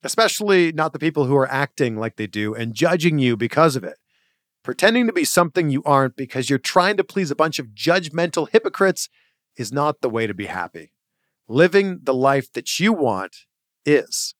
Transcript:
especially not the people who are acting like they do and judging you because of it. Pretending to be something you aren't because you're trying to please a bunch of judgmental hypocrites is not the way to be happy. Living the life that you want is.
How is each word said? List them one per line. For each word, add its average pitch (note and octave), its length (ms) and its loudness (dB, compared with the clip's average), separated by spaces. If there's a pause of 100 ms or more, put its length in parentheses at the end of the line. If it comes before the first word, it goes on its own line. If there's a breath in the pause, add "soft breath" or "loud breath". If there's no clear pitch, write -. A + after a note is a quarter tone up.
especially G3 680 2
not D#3 220 -2
the D3 60 -10
people D3+ 260 0
who C3+ 100 0
are C3 160 2
acting C3+ 460 -2
like A2 180 -6
they G#2+ 120 -8
do G#2+ 260 -4
and A2+ 200 -6
judging D#3+ 460 0
you B2 160 2
because C3 400 2
of A2 80 -6
it. D#2 140 -12 (640)
Pretending A3+ 440 2
to A3+ 60 -2
be E3+ 100 0
something E3+ 460 0
you C#3 160 -2
aren't C3+ 300 2
because C3 340 -6
you're C3+ 100 2
trying F#3+ 380 0
to F#3+ 60 0
please F#3 280 -4
a C#3+ 40 -4
bunch D#3 240 0
of B2+ 80 -12
judgmental D#3+ 800 -2
hypocrites G3 600 0 (460)
is A2+ 160 -8
not D3 300 -2
the C3 80 -2
way A2+ 180 -2
to G2+ 60 -4
be F#2+ 140 -8
happy. F2 440 -10 (560)
Living F3+ 560 2
the C3+ 100 0
life C3+ 400 0
that - 260 -6
you G3+ 120 2
want A2+ 540 -2 (400)
is. - 540 0